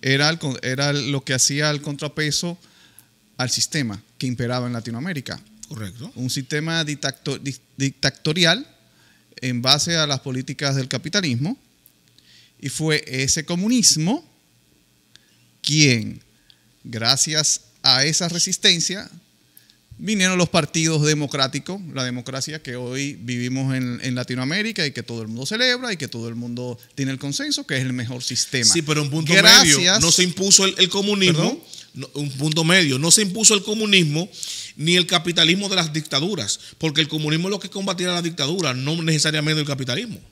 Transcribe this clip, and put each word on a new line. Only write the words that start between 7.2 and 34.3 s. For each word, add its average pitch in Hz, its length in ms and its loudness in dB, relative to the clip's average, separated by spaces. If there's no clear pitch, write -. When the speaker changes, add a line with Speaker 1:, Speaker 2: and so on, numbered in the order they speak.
Speaker 1:
dic-, 139 200 -8
dictatorial 160 880 0
en 123 220 -2
base 147 340 2
a 156 100 2
las 139 140 -2
políticas 135 560 -4
del 135 100 -2
capitalismo, 151 720 -2
y 139 120 -8
fue 156 360 0
ese 135 380 0
comunismo 202 800 4
quien, 135 640 4
gracias 131 800 0
a 131 240 4
esa 165 240 0
resistencia, 175 800 0
Vinieron 185 380 2
los 175 140 4
partidos 160 560 2
democráticos, 147 720 -2
la 131 100 -2
democracia 131 580 -8
que 123 140 -10
hoy 127 420 -6
vivimos 123 560 -2
en, 123 280 -4
en 127 120 -4
Latinoamérica 151 680 -4
y 143 80 -2
que 123 100 -8
todo 117 200 -8
el 107 60 -8
mundo 117 180 -8
celebra 247 440 -2
y 190 60 -4
que 147 100 -8
todo 117 220 -8
el 117 60 -8
mundo 120 440 -8
tiene 135 180 -2
el 131 60 -8
consenso 277 480 -4
que 151 100 -2
es 127 40 0
el 127 140 -2
mejor 123 280 -6
sistema. 123 480 0
Speaker 2:
Sí, 165 120 4
pero 151 180 0
un 147 80 -2
punto 156 240 0
Speaker 1:
Gracias. 196 460 8
Speaker 2:
medio, 180 220 4
no 165 120 4
se 185 100 6
impuso 190 440 4
el, 190 100 0
el 185 140 4
comunismo, 196 480 2
Speaker 1:
¿Perdón? 226 220 0
Speaker 2:
no, 135 180 -12
un 143 200 -6
punto 151 300 0
medio, 160 360 4
no 160 120 2
se 214 120 6
impuso 208 320 2
el 202 80 0
comunismo 196 640 2